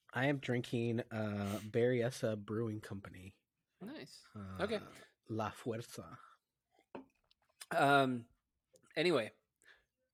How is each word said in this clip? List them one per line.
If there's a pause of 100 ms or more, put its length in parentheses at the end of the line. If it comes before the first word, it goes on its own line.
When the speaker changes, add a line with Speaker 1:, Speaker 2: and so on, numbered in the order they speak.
(140)
Speaker 1:
I
am
drinking, (120)
uh, (120)
Berryessa
Brewing
Company. (500)
Speaker 2:
Nice. (180)
Speaker 1:
Uh,
Speaker 2:
Okay. (500)
Speaker 1:
La
Fuerza. (1700)
Speaker 2:
Um. (720)
Anyway, (800)